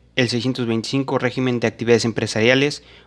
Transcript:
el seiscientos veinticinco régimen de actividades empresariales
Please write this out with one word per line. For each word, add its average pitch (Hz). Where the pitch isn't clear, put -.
el 123
seiscientos 120
veinticinco 131
régimen 127
de 113
actividades 113
empresariales 120